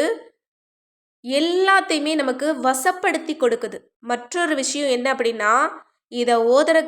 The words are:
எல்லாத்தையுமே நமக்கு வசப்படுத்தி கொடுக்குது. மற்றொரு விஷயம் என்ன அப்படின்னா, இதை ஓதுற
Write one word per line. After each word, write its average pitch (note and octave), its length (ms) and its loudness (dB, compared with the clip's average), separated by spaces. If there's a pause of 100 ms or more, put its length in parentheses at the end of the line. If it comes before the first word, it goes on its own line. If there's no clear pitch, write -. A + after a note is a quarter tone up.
(1200)
எல்லாத்தையுமே E4+ 880 2
நமக்கு C4+ 320 -2 (140)
வசப்படுத்தி D#4+ 760 -2
கொடுக்குது. A#3 440 -2 (260)
மற்றொரு B3 500 -4
விஷயம் C#4 360 -2
என்ன B3 200 -2
அப்படின்னா, A#3 420 0 (600)
இதை A#3+ 220 0 (140)
ஓதுற D4+ 400 4